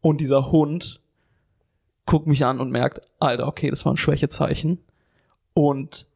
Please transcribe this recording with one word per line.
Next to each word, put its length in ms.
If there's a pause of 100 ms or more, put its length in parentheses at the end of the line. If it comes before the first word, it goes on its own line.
Und 180
dieser 320
Hund 480 (1040)
guckt 240
mich 160
an 160
und 100
merkt, 300 (180)
„Alter, 300
okay, 220
das 140
war 80
ein 40
Schwächezeichen.“ 800 (760)
Und 600